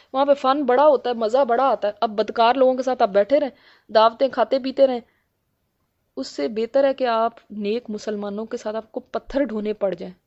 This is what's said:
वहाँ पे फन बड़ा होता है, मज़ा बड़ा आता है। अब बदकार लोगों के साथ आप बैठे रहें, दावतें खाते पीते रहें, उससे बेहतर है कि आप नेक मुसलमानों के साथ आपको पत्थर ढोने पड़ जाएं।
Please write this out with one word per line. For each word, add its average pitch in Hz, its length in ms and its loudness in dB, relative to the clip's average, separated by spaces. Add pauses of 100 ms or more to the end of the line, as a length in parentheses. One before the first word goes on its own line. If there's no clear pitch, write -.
(140)
वहाँ 269 120 0
पे 285 80 4
फन 277 300 0
बड़ा 254 200 4
होता 277 260 4
है, 240 80 -4
मज़ा 226 260 2
बड़ा 233 200 0
आता 226 240 0
है। 208 160 -6
अब 233 60 -2
बदकार 220 460 0
लोगों 262 200 2
के 254 80 -6
साथ 247 180 -2
आप 220 80 2
बैठे 208 300 2
रहें, 285 120 -4 (400)
दावतें 226 380 4
खाते 247 300 0
पीते 262 260 2
रहें, 247 160 -2 (1160)
उससे 277 300 -8
बेहतर 233 380 0
है 269 80 0
कि 262 120 -4
आप 226 300 -2 (160)
नेक 208 380 -6
मुसलमानों 208 560 -8
के 233 120 -10
साथ 214 160 -8
आपको 220 260 -10
पत्थर - 460 -6
ढोने 214 280 -6
पड़ 196 220 -2
जाएं। 185 200 -16 (120)